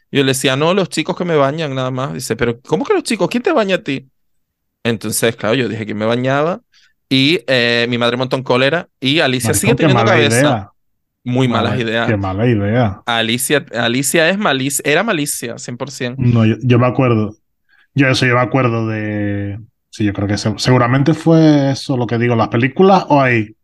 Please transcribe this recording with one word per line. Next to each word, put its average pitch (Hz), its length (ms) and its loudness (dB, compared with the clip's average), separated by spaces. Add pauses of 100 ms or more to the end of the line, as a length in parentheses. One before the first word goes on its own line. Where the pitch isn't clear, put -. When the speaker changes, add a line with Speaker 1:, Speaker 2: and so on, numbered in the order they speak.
(100)
Speaker 1:
Yo 139 140 2
le 135 80 2
decía, 131 240 0
"No, 156 160 2
los 190 160 0
chicos 160 280 -4
que 185 100 -6
me 165 100 0
bañan 143 380 0
nada 131 160 -4
más". 131 240 -6
Dice, 135 200 -6
"¿Pero 120 280 -2
cómo 185 240 -2
que 427 80 0
los 359 80 0
chicos? 185 260 -2
¿Quién 247 140 -4
te 370 100 0
baña 202 240 0
a 170 80 -8
ti?". 135 240 -8 (760)
Entonces, 113 520 -2
claro, 107 180 -2
yo 123 140 0
dije 110 180 -8
que 107 80 -8
me 107 120 -4
bañaba 135 560 -2 (460)
y, 139 380 2
eh, 120 440 0
mi 120 80 -2
madre 120 180 0
montó 131 200 -2
en 131 60 -6
cólera 131 460 0 (120)
y 139 200 0
Alicia 131 320 0
Speaker 2:
Maricón, 98 80 -2
Speaker 1:
sigue 196 160 2
Speaker 2:
qué - 0 -
Speaker 1:
teniendo 131 280 2
Speaker 2:
mala - 80 2
Speaker 1:
cabeza. - 240 2
Speaker 2:
idea. 127 340 0 (540)
Speaker 1:
Muy 127 240 0
Speaker 2:
Mala, 117 220 0
Speaker 1:
malas 127 100 -2
ideas. 113 280 -2
Speaker 2:
qué 113 80 0
mala 98 300 -2
idea. 110 600 0
Speaker 1:
Alicia, 120 580 0 (100)
Alicia 131 560 0
es 196 80 -2
malicia, 139 480 -2
era 147 160 2
malicia, 147 560 -6
cien 127 180 -12
por 135 140 -10
cien. 127 280 -8
Speaker 2:
No, 120 280 2
yo, 110 160 2
yo 123 160 4
me 123 80 4
acuerdo. 117 500 0 (580)
Yo 139 140 4
eso, 127 180 2
yo 123 100 2
me 123 40 4
acuerdo 120 480 0
de... 104 720 -4 (300)
Sí, - 140 -4
yo 101 100 0
creo 101 140 -2
que 104 100 0
se-, 107 200 -2
seguramente 131 560 2
fue 156 580 4
eso 135 240 -4
lo 120 100 -2
que 117 120 -2
digo, 120 180 2
las 107 120 2
películas 190 600 2
o 143 120 4
ahí, 117 440 0